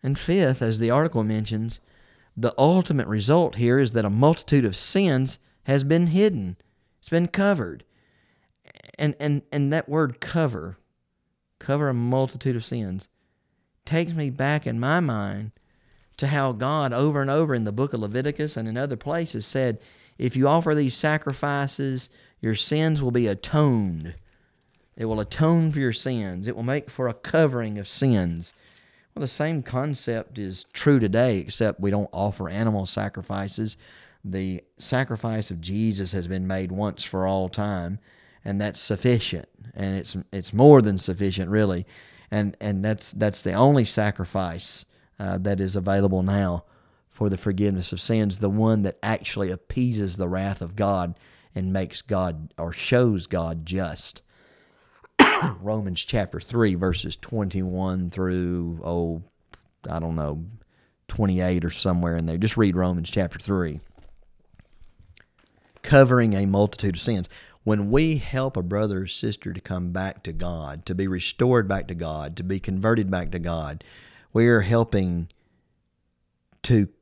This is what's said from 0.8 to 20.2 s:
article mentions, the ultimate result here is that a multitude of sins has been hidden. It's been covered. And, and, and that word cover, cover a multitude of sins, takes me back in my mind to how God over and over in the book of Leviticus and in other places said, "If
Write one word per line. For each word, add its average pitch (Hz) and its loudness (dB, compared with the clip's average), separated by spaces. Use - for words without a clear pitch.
article 139 2
mentions, 110 -4
the 117 0
ultimate 156 4
result 113 2
here 120 4
is 127 2
that 113 2
a 101 0
multitude 139 4
of 92 0
sins 139 0
has 139 2
been 165 4
hidden. 160 2
It's - -20
been 170 2
covered. 147 0
And, 147 2
and, 147 0
and 143 0
that 160 -2
word 147 0
cover, 104 -4
cover 143 0
a 127 0
multitude 127 0
of 110 -6
sins, 98 -8
takes 170 -2
me 156 -2
back 139 -2
in 117 -4
my 143 0
mind 107 -4
to 139 -2
how 139 0
God 135 -2
over 143 2
and 135 0
over 151 2
in 113 0
the 104 -2
book 131 -2
of 117 -4
Leviticus 139 -4
and 113 -6
in 110 -6
other 135 -4
places 151 -6
said, 123 -2
"If 127 -2